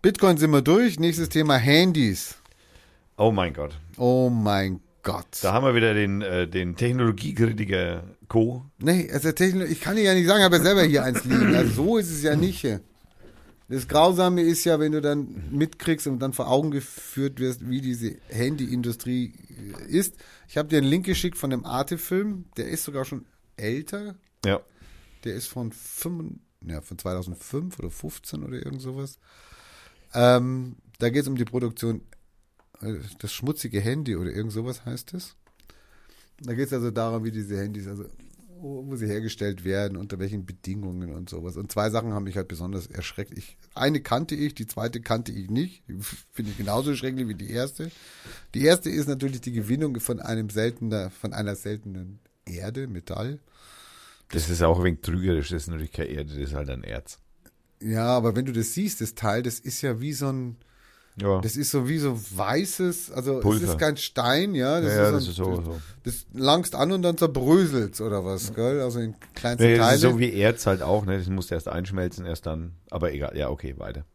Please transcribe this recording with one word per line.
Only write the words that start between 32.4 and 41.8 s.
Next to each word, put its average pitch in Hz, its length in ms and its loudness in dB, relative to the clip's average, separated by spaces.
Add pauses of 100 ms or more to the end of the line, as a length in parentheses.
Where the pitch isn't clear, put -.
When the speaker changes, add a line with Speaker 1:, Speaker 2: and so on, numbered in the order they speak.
Speaker 1:
äh, 107 140 -6 (240)
das - 160 -8
schmutzige 127 460 -4
Handy 123 360 -2
oder 87 160 -4
irgend 107 200 -6
sowas 120 340 -8
heißt 123 260 -10
es. - 240 -14 (1040)
Da 123 140 -6
geht's 131 180 -2
also 120 180 -2
darum, 113 340 -2
wie 113 80 -4
diese 101 260 -6
Handys, 101 280 -8
also 101 180 -12 (560)
wo, 139 260 -12
wo 135 100 -8
sie 113 100 -4
hergestellt 101 580 -4
werden, 95 320 -2
unter 98 220 -10
welchen 98 280 -6
Bedingungen 90 640 -8
und 87 160 -12
sowas. 85 280 -10
Und 101 140 -10
zwei 107 200 0